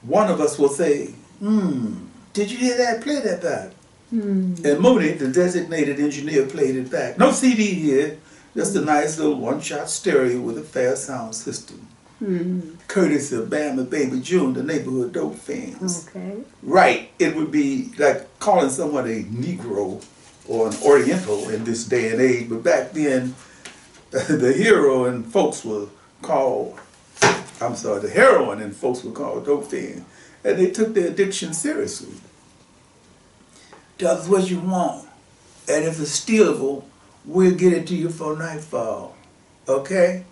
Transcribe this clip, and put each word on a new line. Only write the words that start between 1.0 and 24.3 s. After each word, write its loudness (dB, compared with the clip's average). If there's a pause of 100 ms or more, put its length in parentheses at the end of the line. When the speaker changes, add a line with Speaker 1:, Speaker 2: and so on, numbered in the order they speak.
Speaker 1:
"Hmm, 0 (400)
did -2
you -8
hear 0
that? 0
Play -2
that -2
back." -4 (400)
Speaker 2:
Hmm. 0 (100)
Speaker 1:
And 4
Mooney, 6
the -2
designated 0
engineer, 0
played -2
it -6
back. -4
No 6
C 2
D 2 (100)
here, 0 (380)
just -2
a 2
Speaker 2:
Hmm. -2 (120)
Speaker 1:
nice -2
little 0
one-shot -6
stereo 2
with -6
a -10 (140)
fair 0
sound -10
system. -12 (320)
Speaker 2:
Hmm. -2 (300)
Speaker 1:
Courtesy 2
of -4
Bama -4
Baby -2
June, 0
the -4
neighborhood -4
dope -4
fiends. -8
Speaker 2:
Okay. -12 (280)
Speaker 1:
Right. 4
It 2
would -2
be 0
like 2 (120)
calling 2
someone -2
a -4
Negro -6 (480)
or 0
an -4
Oriental 4
in -4
this -4
day 0
and -2
age, 2
but -4
back 2
then, 0 (400)
<laughs> -20
the 2